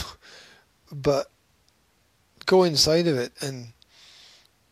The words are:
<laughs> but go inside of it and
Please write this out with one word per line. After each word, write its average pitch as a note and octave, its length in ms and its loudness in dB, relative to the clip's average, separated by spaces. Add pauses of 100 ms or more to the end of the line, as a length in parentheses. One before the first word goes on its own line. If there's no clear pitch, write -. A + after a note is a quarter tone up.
(420)
<laughs> - 500 -20
but C#3 400 -2 (1120)
go F#3 180 4
inside E3 440 2
of D3+ 100 0
it B2 140 -4 (100)
and C3 260 -10 (1040)